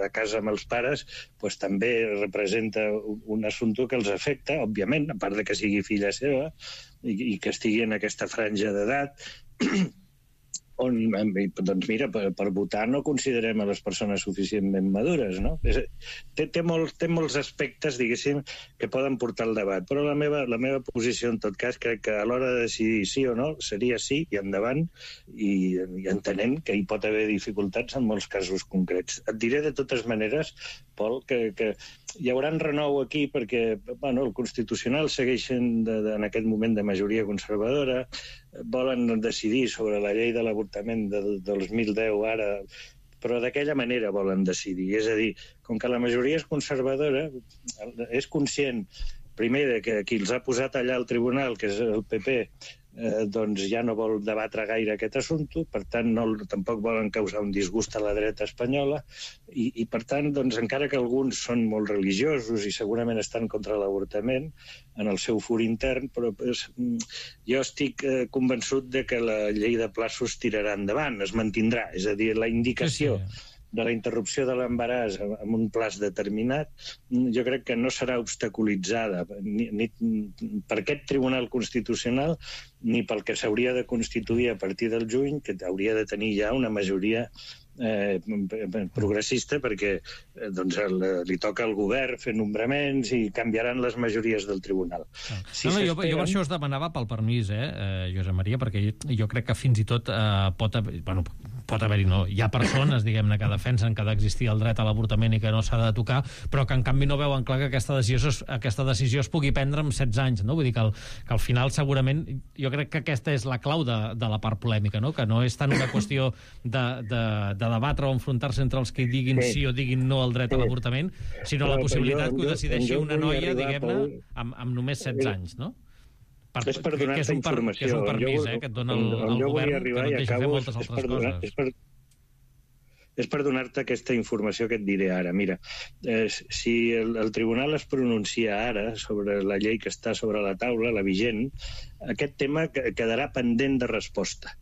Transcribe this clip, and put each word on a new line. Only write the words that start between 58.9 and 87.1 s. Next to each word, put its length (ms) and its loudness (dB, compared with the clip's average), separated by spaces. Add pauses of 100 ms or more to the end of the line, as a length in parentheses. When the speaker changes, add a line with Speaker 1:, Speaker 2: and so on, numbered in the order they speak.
Speaker 1:
i, 160 0
i 160 -4
per 240 -4
tant, 240 0
doncs, 240 0
encara 320 0
que 80 0
alguns 480 2
són 240 2
molt 240 0
religiosos 720 2
i 80 -2
segurament 480 0
estan 260 -4
contra 300 -2
l'avortament 720 0 (480)
en 140 0
el 100 0
seu 160 0
fur 240 0
intern, 480 0
però 220 -2 (180)
és, 140 -2 (100)
mm, 240 -2 (480)
jo 160 2
estic, 420 -4
eh, 200 2 (100)
convençut 560 0
de 160 -2
que 160 0
la 160 0 (160)
llei 240 2
de 160 0
plaços 480 -4
tirarà 320 0
endavant, 480 -2
es 160 -2
mantindrà, 560 0
és 160 -2
a 80 0
dir, 160 2
la 160 0
indicació 720 0
Speaker 2:
Sí, 80 -6
sí. 240 -16 (240)
Speaker 1:
de 60 0
la 80 0
interrupció 560 -2
de 80 2
l'embaràs 640 0
amb, 180 -4
amb 160 -2
un 160 2
plaç 300 -2
determinat, 720 -2 (400)
mm, 240 4
jo 100 2
crec 220 -2
que 100 0
no 160 2
serà 240 0
obstaculitzada 1080 0 (180)
ni, 260 -2
ni 220 -2 (760)
per 160 -2
aquest 240 -2
Tribunal 460 0
Constitucional 840 0 (440)
ni 220 2
pel 220 -2
que 100 -2
s'hauria 380 2
de 120 0
constituir 680 0
a 60 -2
partir 320 -2
del 200 0
juny, 320 0
que 240 -6
hauria 280 0
de 120 2
tenir 320 -2
ja 160 2
una 160 0
majoria, 580 0 (500)